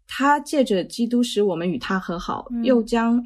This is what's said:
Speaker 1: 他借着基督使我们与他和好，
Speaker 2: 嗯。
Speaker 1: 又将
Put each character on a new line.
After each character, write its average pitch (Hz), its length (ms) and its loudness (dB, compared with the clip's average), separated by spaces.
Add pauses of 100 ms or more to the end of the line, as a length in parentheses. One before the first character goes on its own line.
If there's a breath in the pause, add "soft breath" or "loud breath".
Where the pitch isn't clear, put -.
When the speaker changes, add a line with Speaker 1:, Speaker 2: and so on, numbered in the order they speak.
Speaker 1:
他 285 320 2
借 294 240 0
着 190 220 2
基 - 200 -4
督 240 160 0
使 240 220 0
我 190 140 2
们 170 120 -2
与 170 80 -2
他 190 220 -4
和 180 180 -4
好， - 360 -8
Speaker 2:
嗯。 233 100 -4
Speaker 1:
又 240 220 4
将 233 420 2